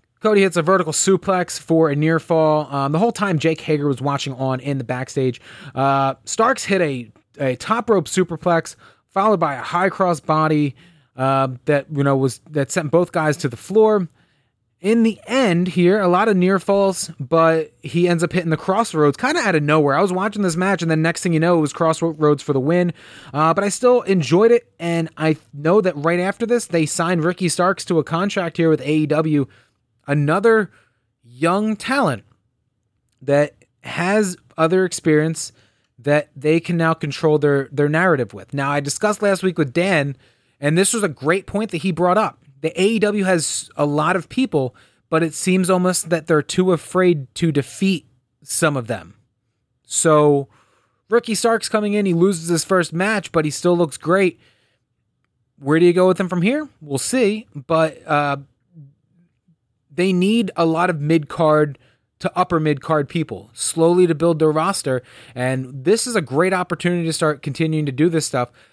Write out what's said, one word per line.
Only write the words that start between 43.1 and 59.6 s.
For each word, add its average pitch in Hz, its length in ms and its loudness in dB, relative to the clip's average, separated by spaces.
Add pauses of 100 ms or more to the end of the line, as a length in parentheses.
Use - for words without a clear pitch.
has 180 540 -2
a 147 100 0
lot 151 300 0
of 165 120 -6
people, 156 460 -2 (360)
but 160 120 2
it 160 100 -2
seems 185 380 0
almost 180 400 0
that 165 160 -2
they're 151 160 2
too 185 300 0
afraid 175 640 0
to 160 160 0
defeat 165 520 -2 (380)
some 151 340 -2
of 117 120 -6
them. 95 260 -8 (680)
So 147 640 2 (600)
Ricky 226 280 0
Starks 226 320 0
coming 208 240 -2
in, 208 120 0
he 185 100 0
loses 165 340 0
his 170 160 0
first 185 280 -2
match, 190 380 -2
but 160 140 0
he 143 80 -2
still 175 240 0
looks 170 200 -2
great. 180 440 0 (1200)
Where 147 180 0
do 175 80 6
you 175 60 6
go 180 160 4
with 185 100 2
him 190 100 -2
from 180 140 -2
here? 277 260 0 (120)
We'll 143 180 -6
see, 220 560 0
but, 160 540 -2
uh, 147 300 -2 (1500)